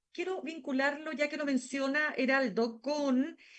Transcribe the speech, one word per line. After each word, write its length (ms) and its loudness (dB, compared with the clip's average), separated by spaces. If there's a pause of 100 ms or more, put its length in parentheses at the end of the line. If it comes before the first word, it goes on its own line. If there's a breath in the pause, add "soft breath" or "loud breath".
(140)
quiero 300 -4
vincularlo, 720 -2
ya 140 0
que 80 -6
lo 100 -4
menciona 680 0
Heraldo, 640 2
con, 560 2 (240 loud breath)